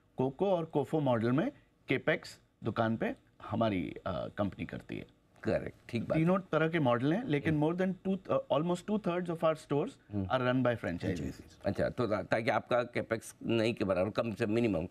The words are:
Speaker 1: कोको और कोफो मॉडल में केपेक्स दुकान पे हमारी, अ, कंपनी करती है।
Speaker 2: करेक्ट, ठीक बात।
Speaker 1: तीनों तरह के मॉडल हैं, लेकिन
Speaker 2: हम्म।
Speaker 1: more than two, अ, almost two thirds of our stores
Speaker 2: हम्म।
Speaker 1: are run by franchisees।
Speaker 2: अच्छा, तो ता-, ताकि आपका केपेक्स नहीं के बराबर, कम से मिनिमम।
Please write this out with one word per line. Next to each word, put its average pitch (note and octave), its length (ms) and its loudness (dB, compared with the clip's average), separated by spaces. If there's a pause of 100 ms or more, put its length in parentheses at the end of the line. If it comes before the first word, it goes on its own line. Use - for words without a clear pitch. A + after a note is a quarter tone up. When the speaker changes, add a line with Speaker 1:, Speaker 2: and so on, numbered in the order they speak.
(160)
Speaker 1:
कोको C3+ 300 0
और F3 180 2
कोफो D#3 360 0
मॉडल B2 320 2
में G3+ 200 2 (360)
केपेक्स - 500 -2 (260)
दुकान A2+ 320 0
पे G3+ 180 -4 (360)
हमारी, G#2+ 440 0 (120)
अ, E2+ 220 -4 (100)
कंपनी G2+ 260 -2
करती - 340 -10
है। G1+ 80 -12 (360)
Speaker 2:
करेक्ट, F2 320 -2 (140)
ठीक A#2 200 -4
बात। - 100 2
Speaker 1:
तीनों F3 200 4
तरह D#3+ 300 0
के E3 100 0
मॉडल B2+ 340 2
हैं, A#3+ 120 -2
लेकिन D#3 300 0
Speaker 2:
हम्म। D3+ 200 2
Speaker 1:
more F#3 100 0
than F#3+ 100 -2 (120)
two, F#3+ 240 -4
अ, - 280 2
almost F3 260 -2
two G#3 220 -2
thirds F3 240 -2
of E3 140 -4
our D#3+ 120 4
stores C#3+ 340 -2 (220)
Speaker 2:
हम्म। G2 140 -2
Speaker 1:
are B2+ 140 0
run B2+ 260 2
by A#2 180 0
franchisees। D#2+ 800 -6
Speaker 2:
अच्छा, G2+ 240 0
तो A#2+ 180 -2
ता-, G2 200 0
ताकि A#2 240 0
आपका A#2+ 320 2
केपेक्स A2+ 600 -4
नहीं A2+ 320 2
के A2+ 100 -2
बराबर, F#2+ 260 2
कम A#2 220 -2
से A2 140 0
मिनिमम। G#2+ 440 2